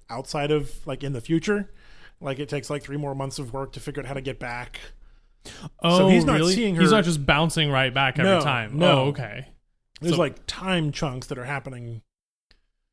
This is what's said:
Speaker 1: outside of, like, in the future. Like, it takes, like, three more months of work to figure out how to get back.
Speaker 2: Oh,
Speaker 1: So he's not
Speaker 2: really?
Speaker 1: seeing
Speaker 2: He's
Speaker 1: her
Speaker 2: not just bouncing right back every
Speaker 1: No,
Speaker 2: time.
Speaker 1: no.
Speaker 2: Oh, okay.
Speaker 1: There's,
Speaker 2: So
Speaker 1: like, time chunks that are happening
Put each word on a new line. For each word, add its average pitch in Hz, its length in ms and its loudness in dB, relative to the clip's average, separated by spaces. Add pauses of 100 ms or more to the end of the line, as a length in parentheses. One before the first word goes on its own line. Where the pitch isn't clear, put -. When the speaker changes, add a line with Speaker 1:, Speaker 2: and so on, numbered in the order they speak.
Speaker 1:
outside 143 420 -4
of, 147 360 -2
like, 131 160 -8
in 139 100 -4
the 120 80 -6
future. 196 500 0 (480)
Like, 147 200 -6
it 143 100 -8
takes, 143 200 -6
like, 147 140 -6
three 139 140 -8
more 143 180 -4
months 135 240 -6
of 117 140 -10
work 135 200 -6
to 127 60 -14
figure 139 220 -10
out 120 60 -10
how 135 80 -8
to 139 60 -8
get 127 180 -8
back. 120 400 -10 (1040)
Speaker 2:
Oh, 170 180 4
Speaker 1:
So 190 100 8
he's 175 160 8
not 151 140 4
Speaker 2:
really? 170 140 4
Speaker 1:
seeing 202 220 0
Speaker 2:
He's 175 140 6
Speaker 1:
her 220 80 8
Speaker 2:
not 190 80 4
just 156 200 -2
bouncing 160 440 2
right 131 240 2
back 135 260 0
every 190 120 4
Speaker 1:
No, 175 100 4
Speaker 2:
time. 127 360 -2
Speaker 1:
no. 170 140 6
Speaker 2:
Oh, 135 160 4
okay. 135 400 -6 (540)
Speaker 1:
There's, 160 140 2
Speaker 2:
So - 40 2
Speaker 1:
like, 151 280 0
time 175 440 -2
chunks 127 360 -6
that 135 100 -8
are 123 80 -10
happening 123 560 -10 (920)